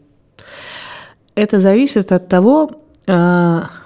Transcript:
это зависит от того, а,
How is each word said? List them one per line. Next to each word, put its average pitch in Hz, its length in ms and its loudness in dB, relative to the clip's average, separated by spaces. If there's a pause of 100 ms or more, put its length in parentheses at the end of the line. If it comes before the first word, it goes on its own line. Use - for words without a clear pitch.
(1400)
это 208 240 0
зависит 196 520 0
от 180 160 -2
того, 262 560 0 (240)
а, 175 640 0 (160)